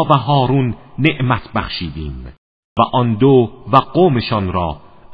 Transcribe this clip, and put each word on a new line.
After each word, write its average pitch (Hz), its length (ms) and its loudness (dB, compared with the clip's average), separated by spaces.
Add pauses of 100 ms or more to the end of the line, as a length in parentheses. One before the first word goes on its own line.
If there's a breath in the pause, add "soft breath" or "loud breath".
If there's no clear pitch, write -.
(100)
و 151 40 6
هارون 131 640 0 (220)
نعمت 127 560 -2
بخشیدیم 73 760 -8 (460)
و 117 40 4 (100)
آن 120 220 0
دو 127 360 4 (220)
و 123 40 4
قومشان 120 760 0
را 85 280 -4 (340)